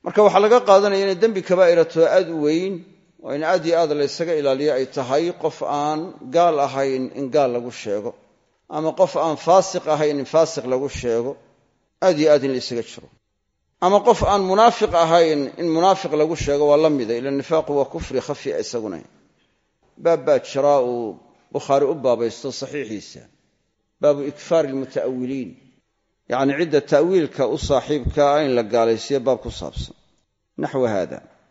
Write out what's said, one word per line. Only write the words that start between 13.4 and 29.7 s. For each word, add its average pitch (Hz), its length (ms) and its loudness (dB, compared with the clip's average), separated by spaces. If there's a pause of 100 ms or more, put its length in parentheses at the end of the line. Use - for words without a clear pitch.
Ama 190 220 4
qof 208 200 4
aan 196 200 2
munaafiq 208 500 2
ahayn 165 480 4 (160)
in 170 120 -4
munaafiq 175 440 0
lagu 156 220 0
sheego 143 320 -2
waa 147 100 6
la 156 120 4
mida, 123 260 -2
ila 127 160 -6
nifaaqu 147 420 -2
waa 139 120 0
kufri 135 360 -8
khafi - 300 -8
isaguna. 104 480 -6 (1000)
Baab 165 240 0
baa 143 160 2
jira 143 420 0
uu 120 360 -4 (340)
Bukhaari 139 340 0
u 139 100 -2
baabaysto 120 560 -2
saxiixiisa. 120 680 -12 (800)
Baabu 143 220 2
ikfaari 147 460 -2
lmuta'awwiliin. 131 800 -6 (800)
Yacni, 135 260 0
cidda 151 260 0
ta'wiilka 156 640 2
u 127 140 -2
saaxiibka 139 680 -2
ah 143 200 4
in 139 120 0
la 120 80 2
gaalaysiiyo 113 560 0
baab 123 220 0
ku - 100 -12
saabsan. - 440 -10 (640)